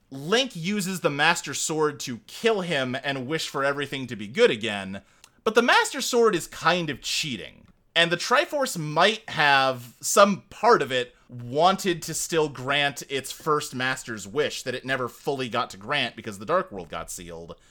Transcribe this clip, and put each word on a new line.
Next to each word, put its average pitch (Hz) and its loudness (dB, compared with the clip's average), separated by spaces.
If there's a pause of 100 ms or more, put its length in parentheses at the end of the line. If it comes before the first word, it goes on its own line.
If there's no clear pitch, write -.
(100)
Link 180 0
uses 185 -4
the 156 2
Master 151 2
Sword 151 0
to 120 -6
kill 220 0
him 139 -2
and 135 -4
wish 156 -4
for 143 -4
everything 139 -2
to 123 -8
be 104 -8
good 196 4
again, 101 -4 (420)
but 214 0
the 233 6
Master 320 2
Sword 226 4
is 156 -4
kind 165 0
of - -8
cheating. 92 -6 (280)
And 170 6
the 170 2
Triforce 277 0
might 165 2
have 135 2
some 202 4
part 208 4
of 127 -4
it 123 -2 (140)
wanted 160 0
to 160 -8
still 156 0
grant 139 -2
its 135 -6
first 147 -2
Master's 123 -4
wish 123 -2
that 123 -4
it 127 -10
never 127 -2
fully 131 -4
got 120 -2
to 98 -16
grant 120 -4
because 107 -10
the 110 -12
Dark 180 0
World 90 -10
got 82 -10
sealed. 85 -12 (160)